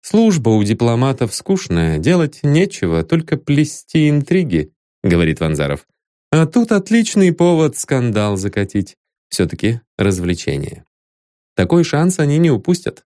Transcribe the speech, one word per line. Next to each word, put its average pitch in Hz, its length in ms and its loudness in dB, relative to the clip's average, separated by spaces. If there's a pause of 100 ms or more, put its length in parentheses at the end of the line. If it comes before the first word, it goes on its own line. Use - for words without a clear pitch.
«Служба 196 480 2
у 107 140 4
дипломатов 117 680 0
скучная, 82 640 -2
делать 151 460 0
нечего, 143 600 0
только 160 340 -2
плести 151 720 0
интриги», 143 640 0 (280)
говорит 85 380 0
Ванзаров. 73 480 -4 (420)
«А 160 160 2
тут 226 260 0
отличный 202 640 2
повод 165 440 2
скандал 107 580 -2
закатить. 98 600 -4 (320)
Все-таки 107 500 -2 (180)
развлечение. 87 880 -4 (720)
Такой 175 280 2
шанс 165 360 -2
они 147 180 0
не 165 140 2
упустят». - 600 -4